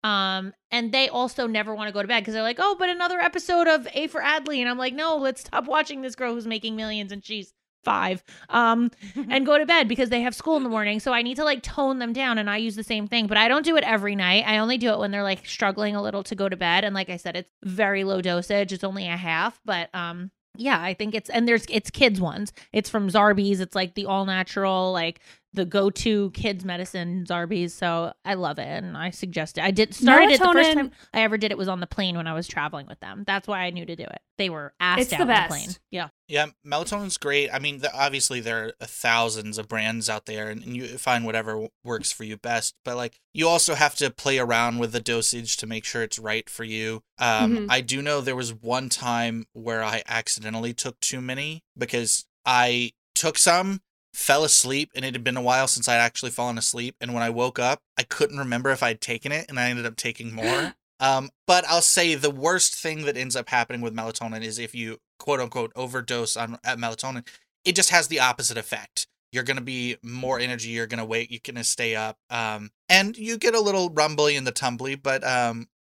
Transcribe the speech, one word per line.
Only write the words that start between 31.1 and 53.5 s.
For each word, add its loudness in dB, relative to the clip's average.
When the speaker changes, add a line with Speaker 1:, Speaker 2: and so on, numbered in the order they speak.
Speaker 1:
I 4
ever 2
did 0
it -4
was -2
on -4
the -6
plane -2
when -4
I -4
was -6
traveling -6
with -18
them. -12
That's -2
why -4
I -2
knew -10
to -10
do -14
it. -12
They 0
were -10
assed 4
Speaker 3:
It's 2
the -2
Speaker 1:
out -2
on 4
the 4
Speaker 3:
best. 4
Speaker 1:
plane. -6
Yeah. -8
Speaker 4:
Yeah, 0
melatonin's -4
great. 0
I -4
mean, -6
the, -2
obviously 0
there -4
are -12
thousands 0
of -8
brands -2
out -6
there, -8
and, -12
and -10
you -8
find 2
whatever -2
w-, -6
works -4
for -10
you -10
best. -2
But, -6
like, -8
you 2
also 4
have 4
to 0
play 0
around 2
with -2
the -2
dosage -2
to -10
make -8
sure -4
it's -6
right -4
for -10
you. -6
Um, 4
Speaker 3:
Mm-hmm. -4
Speaker 4:
I 6
do -4
know 0
there -2
was -4
one -4
time -2
where -4
I -2
accidentally -4
took -6
too -4
many -8
because -2
I 4
took 0
some, 4